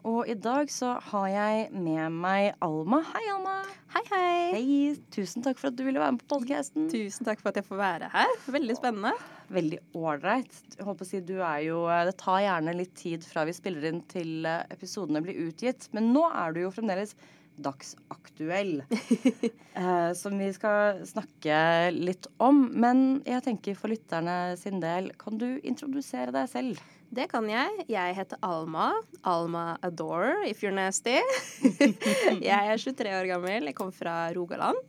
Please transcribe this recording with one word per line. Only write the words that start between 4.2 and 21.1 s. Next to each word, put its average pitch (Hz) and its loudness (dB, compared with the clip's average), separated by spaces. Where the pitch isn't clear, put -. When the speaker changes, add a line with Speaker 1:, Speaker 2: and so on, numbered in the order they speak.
Speaker 1:
Hei, 285 2
tusen 220 -4
takk 262 0
for 277 -2
at 240 -6
du 262 -4
ville 269 0
være 269 4
med - -10
på - -4
podcasten. 285 -2
Speaker 2:
Tusen 220 -4
takk 214 -2
for 208 -2
at 202 -2
jeg 202 -14
får 196 -6
være 180 -2
her. 262 4
Veldig 254 -2
spennende. 233 -2
Speaker 1:
Veldig 170 -2
ålreit. 165 -2
Jeg - -10
holdt 185 -8
på 185 -10
å - -10
si, 196 -4
du 185 -8
er 160 -2
jo, 165 -2
eh, 170 4
det 190 0
tar 190 2
gjerne 175 2
litt 180 -4
tid 165 -6
fra 156 -2
vi 175 -4
spiller 160 -4
inn 165 -2
til, 160 -6
eh, 165 0
episodene 160 -4
blir 175 -6
utgitt, 196 -4
men 226 2
nå 302 6
er 165 0
du 170 -2
jo 185 -4
fremdeles 208 -2
dagsaktuell. 156 -6
Speaker 2:
<laughs> 233 0
Speaker 1:
Eh, 175 2
som 196 -6
vi 196 0
skal 208 2
snakke - -2